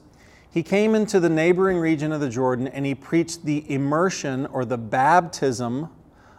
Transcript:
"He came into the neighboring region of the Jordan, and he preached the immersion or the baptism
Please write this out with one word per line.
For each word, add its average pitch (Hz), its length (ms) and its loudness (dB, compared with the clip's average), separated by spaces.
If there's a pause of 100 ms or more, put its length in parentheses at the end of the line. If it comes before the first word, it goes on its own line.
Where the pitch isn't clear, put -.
(500)
"He - 140 -2
came 214 320 2
into 208 240 2
the 170 100 4
neighboring 180 480 2
region 160 340 0
of 151 80 -4
the 143 100 -2
Jordan, 127 380 0
and 139 180 -6
he 139 100 -2
preached - 500 -2
the 147 260 -4
immersion 143 760 -2
or 131 180 -4
the 120 120 -4
baptism 131 1120 0 (500)